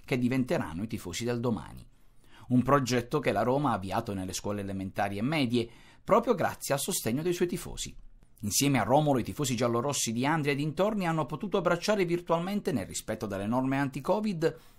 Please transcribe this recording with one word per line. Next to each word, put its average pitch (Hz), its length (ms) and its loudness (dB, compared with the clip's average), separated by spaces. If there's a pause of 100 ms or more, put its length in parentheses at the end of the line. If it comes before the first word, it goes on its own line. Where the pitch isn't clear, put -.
che 135 140 -2
diventeranno 123 680 0
i 110 40 -6
tifosi 98 360 -8
del 120 160 -2
domani. 71 480 -4 (580)
Un 123 160 4
progetto 127 600 4
che 123 100 0
la 101 100 2
Roma 131 300 2
ha 110 40 2
avviato 98 380 -2
nelle 92 200 -6
scuole 104 260 -4
elementari 98 580 -4
e 101 40 -4
medie, 123 460 0 (360)
proprio 220 320 4
grazie 113 380 -2
al 139 60 0
sostegno 139 420 -2
dei 175 100 0
suoi 175 160 0
tifosi. - 480 -6 (460)
Insieme 135 380 2
a 104 40 4
Romolo 135 360 4
i 107 40 0
tifosi 127 320 -4
giallorossi 120 560 0
di 120 140 0
Andria 147 260 2
e 135 40 2
dintorni 180 520 0
hanno 160 180 0
potuto 175 320 -2
abbracciare 180 460 2
virtualmente, 175 680 0
nel 98 120 0
rispetto - 420 -6
delle 98 200 -2
norme 131 320 0
anti-Covid, 165 800 0 (200)